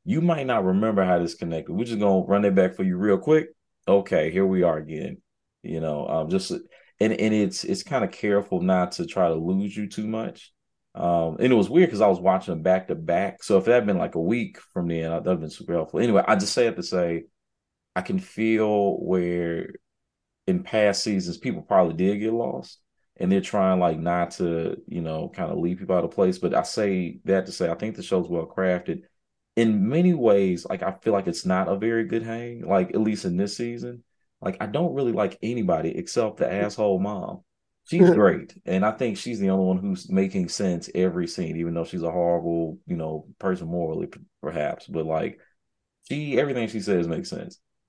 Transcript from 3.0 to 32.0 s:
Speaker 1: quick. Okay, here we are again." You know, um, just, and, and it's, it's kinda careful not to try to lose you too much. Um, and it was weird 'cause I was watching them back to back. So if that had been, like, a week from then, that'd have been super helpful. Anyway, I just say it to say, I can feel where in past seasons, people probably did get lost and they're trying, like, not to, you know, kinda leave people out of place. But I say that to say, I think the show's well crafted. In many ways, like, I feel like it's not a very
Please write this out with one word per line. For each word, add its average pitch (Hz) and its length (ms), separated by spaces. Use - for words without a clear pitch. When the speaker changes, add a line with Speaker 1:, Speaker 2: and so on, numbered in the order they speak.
Speaker 1:
quick. 151 300
Okay, 95 420
here 95 160
we 95 180
are 80 140
again." 78 440
You 82 200
know, 76 260
um, 78 220
just, 92 220
and, - 100
and 107 220
it's, 101 320
it's - 180
kinda 120 240
careful 101 540
not 92 320
to 87 120
try 87 220
to 82 80
lose 95 400
you 104 120
too 107 200
much. - 460
Um, 85 420
and 127 140
it 127 40
was 101 140
weird 170 200
'cause 101 100
I 104 80
was 92 140
watching 95 320
them 80 100
back 92 240
to 80 80
back. 85 480
So 101 140
if 92 80
that 117 80
had 120 120
been, 101 120
like, 85 180
a 82 60
week 104 360
from 87 140
then, 82 220
that'd 82 180
have 90 140
been 80 80
super - 240
helpful. 80 260
Anyway, 107 260
I 107 120
just 92 160
say 123 140
it 113 100
to 92 60
say, 85 420
I 95 60
can 92 200
feel 107 840
where 87 680
in 92 160
past 104 400
seasons, 92 340
people - 240
probably 92 320
did 95 260
get 110 120
lost 131 480
and 92 120
they're 95 120
trying, 95 400
like, 82 180
not 87 320
to, 82 460
you 87 140
know, 80 260
kinda 80 280
leave 87 240
people 92 180
out 85 80
of 82 60
place. 92 280
But 90 160
I - 80
say 95 640
that 95 220
to - 40
say, 87 180
I 82 60
think 107 220
the 98 40
show's 90 280
well 82 180
crafted. 90 540
In 110 320
many 175 240
ways, 101 560
like, 95 140
I 95 180
feel 110 100
like 98 160
it's 85 180
not 92 220
a 95 80
very 113 300